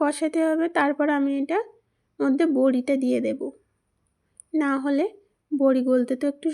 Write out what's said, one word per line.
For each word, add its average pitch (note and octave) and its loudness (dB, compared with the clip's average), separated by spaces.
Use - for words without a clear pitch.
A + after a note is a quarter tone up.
কষাতে D4+ -2
হবে। D#4+ 0
তারপর D4 0
আমি C#4 0
এটা D#4+ -2
মধ্যে C#4 2
বড়িটা B3+ 2
দিয়ে B3 0
দেব, A3+ -4
না C#4 0
হলে C#4+ 0
বড়ি C4+ 2
গলতে B3+ 2
তো D4 -2
একটু C#4+ -6